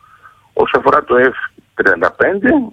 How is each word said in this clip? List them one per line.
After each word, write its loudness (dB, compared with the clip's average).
όσο 0
αφορά 0
το -2
F 2
τριάντα 0
πέντε 0